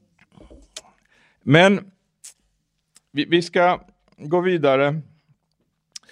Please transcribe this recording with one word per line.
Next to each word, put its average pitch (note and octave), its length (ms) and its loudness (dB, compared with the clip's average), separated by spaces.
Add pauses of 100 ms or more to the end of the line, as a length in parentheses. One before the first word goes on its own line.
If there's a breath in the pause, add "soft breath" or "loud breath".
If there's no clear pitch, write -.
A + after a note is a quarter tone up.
(1400 soft breath)
Men F3+ 480 2 (1200)
vi, C#3 140 -6
vi E3+ 160 0
ska F3 400 -2 (360)
gå E3 240 -4
vidare. C#3+ 460 0 (1200 soft breath)